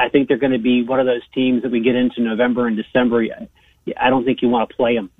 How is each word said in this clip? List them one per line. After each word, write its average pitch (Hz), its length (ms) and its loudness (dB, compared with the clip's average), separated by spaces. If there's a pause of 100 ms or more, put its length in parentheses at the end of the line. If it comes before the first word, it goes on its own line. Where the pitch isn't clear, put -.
I 120 40 -4
think 139 180 2
they're 139 100 2
gonna 131 220 0
be 123 240 2
one 131 160 -2
of 131 60 2
those 120 160 0 (120)
teams 127 300 0
that 123 80 -4
we 117 100 0
get 120 140 2
into 123 260 0
November 120 460 0
and 110 100 -2
December. 117 460 0
I, - 240 -8 (520)
I 123 100 2
don't 127 160 2
think 127 160 0
you 123 80 2
wanna 120 180 0
play 120 300 0
'em. 98 220 -8